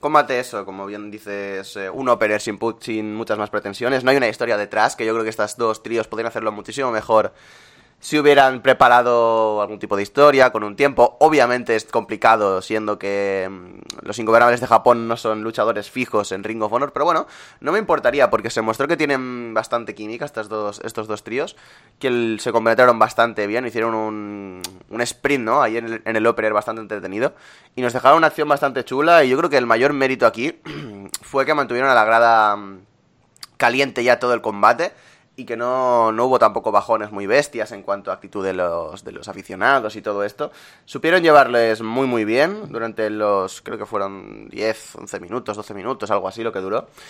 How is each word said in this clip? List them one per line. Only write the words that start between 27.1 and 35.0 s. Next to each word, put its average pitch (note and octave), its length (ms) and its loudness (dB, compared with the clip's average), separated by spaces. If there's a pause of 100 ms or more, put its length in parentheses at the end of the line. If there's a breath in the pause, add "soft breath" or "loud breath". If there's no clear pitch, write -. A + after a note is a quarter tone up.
y B2+ 80 -4
nos A#2+ 100 -2
dejaron C3 240 6
una D#3+ 100 4
acción D3+ 220 -2
bastante C3+ 340 0
chula, D#3 400 4
y B2+ 60 2
yo B2+ 80 4
creo D#3+ 140 0
que C#3 60 2
el B2 100 2
mayor A#2+ 260 2
mérito C3 320 0
aquí A#2 400 0
<clears throat> A#2+ 560 -14
fue C3+ 240 -2
que D3+ 80 0
mantuvieron C3+ 380 0
a - 20 8
la A#2 100 8
grada, A2+ 520 6
mm, G2 240 -14 (760)
caliente B2 460 0
ya B2 140 4
todo B2 160 -2
el A2+ 80 -2
combate, A2 500 0 (440 soft breath)